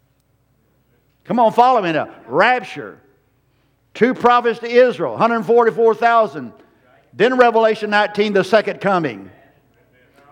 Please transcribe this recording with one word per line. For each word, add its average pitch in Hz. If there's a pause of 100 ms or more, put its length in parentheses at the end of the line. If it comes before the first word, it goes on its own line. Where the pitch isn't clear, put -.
(1300)
Come 226
on, 226
follow 247
me 180
now. 143 (160)
Rapture, 147 (960)
two 247
prophets 240
to 233
Israel, 233
hundred 226
forty-four 226
thousand. 214 (600)
Then 240
Revelation 220
nineteen, 208
the 190
second 196
coming. 143 (1040)